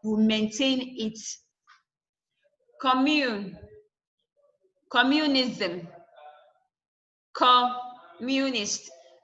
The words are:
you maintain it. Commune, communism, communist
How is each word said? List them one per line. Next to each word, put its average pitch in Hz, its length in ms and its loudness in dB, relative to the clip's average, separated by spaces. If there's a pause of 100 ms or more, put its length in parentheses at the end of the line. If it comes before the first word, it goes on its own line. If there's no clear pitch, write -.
you 214 140 -2
maintain 220 800 0
it. 220 220 -6 (1600)
Commune, 262 760 0 (1300)
communism, 254 1000 0 (1500)
communist 247 1600 0 (340)